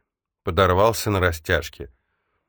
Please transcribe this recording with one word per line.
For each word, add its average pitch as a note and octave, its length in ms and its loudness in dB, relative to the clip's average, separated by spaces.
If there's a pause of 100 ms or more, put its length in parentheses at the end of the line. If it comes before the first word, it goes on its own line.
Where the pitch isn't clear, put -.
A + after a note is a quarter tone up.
(460)
Подорвался F#2+ 640 2
на G2 100 0
растяжке. E2 720 -4 (580)